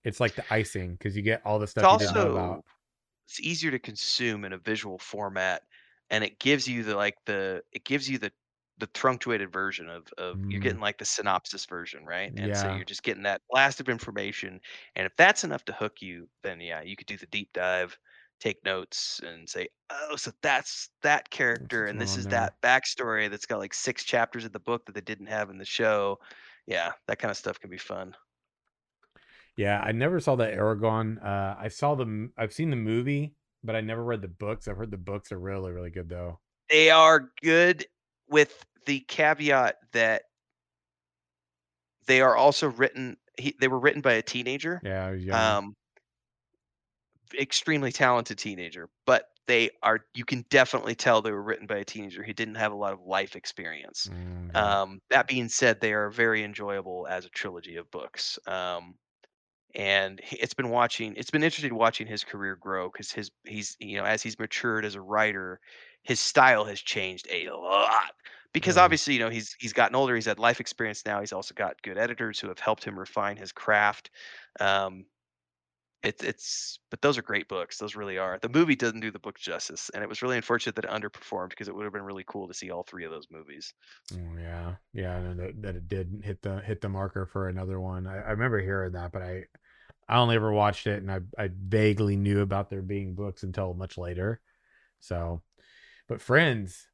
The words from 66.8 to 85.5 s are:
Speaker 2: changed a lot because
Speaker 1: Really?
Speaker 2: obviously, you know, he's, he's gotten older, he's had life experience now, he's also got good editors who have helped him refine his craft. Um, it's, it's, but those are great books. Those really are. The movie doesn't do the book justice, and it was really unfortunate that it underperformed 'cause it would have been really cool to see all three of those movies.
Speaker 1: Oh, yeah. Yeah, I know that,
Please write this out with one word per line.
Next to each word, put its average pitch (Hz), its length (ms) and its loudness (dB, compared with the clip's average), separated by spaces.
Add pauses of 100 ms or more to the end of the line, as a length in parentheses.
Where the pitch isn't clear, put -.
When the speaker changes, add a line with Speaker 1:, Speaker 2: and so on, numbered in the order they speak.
Speaker 2:
changed 92 500 -6
a 82 200 -4
lot 101 640 2 (380)
because 165 240 2
Speaker 1:
Really? 180 80 12
Speaker 2:
obviously, 160 300 4
you 117 60 2
know, 113 100 2
he's, 113 280 -8
he's 117 160 -8
gotten 120 220 4
older, 131 180 4
he's 113 120 0
had 104 120 0
life 117 220 4
experience 110 440 -6
now, 104 160 0
he's 104 120 -6
also 98 220 -8
got 95 280 -4
good 98 160 -6
editors 117 420 -2
who 95 80 -8
have 92 100 -10
helped - 260 -2
him 101 140 -8
refine 101 380 -4
his 98 160 -14
craft. 104 580 2 (500)
Um, 98 460 0 (960)
it's, - 200 -4
it's, - 560 -6 (120)
but - 120 -6
those 139 160 4
are 104 40 -6
great 101 260 -4
books. 90 300 -6
Those 104 180 -8
really 101 200 -6
are. 95 240 -4
The 117 100 -4
movie 147 260 4
doesn't 113 240 -2
do 110 100 -4
the 104 80 -16
book - 200 -12
justice, - 520 -8
and 104 140 -6
it - 40 -8
was - 140 -6
really 127 140 0
unfortunate 117 400 0
that 107 80 -4
it - 60 -8
underperformed 104 680 -8
'cause 107 100 -10
it 98 80 -10
would 104 100 -8
have 104 80 -8
been 101 120 -8
really 98 240 -10
cool 95 180 -10
to 87 80 -16
see - 160 -12
all 87 140 -8
three 87 200 -12
of 80 60 -10
those 76 180 -12
movies. 73 460 -18 (380)
Speaker 1:
Oh, 85 260 -10
yeah. 85 380 -8 (160)
Yeah, 92 240 -6
I 90 60 -4
know 90 120 -6
that, 95 280 -8